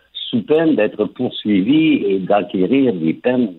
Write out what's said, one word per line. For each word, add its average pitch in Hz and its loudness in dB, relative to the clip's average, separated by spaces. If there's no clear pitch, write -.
sous - -6
peine 156 2
d'être 107 0
poursuivi 123 0
et 95 0
d'acquérir 101 0
des 80 -2
peines 123 -2